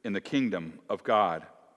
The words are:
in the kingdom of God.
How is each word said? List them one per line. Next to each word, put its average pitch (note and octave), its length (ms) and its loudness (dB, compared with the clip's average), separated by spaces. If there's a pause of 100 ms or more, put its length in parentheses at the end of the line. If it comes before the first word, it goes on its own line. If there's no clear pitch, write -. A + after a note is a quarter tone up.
in G#2 100 -4
the G2 80 -2
kingdom F#2+ 640 -2
of - 160 -6
God. G2 440 2 (300)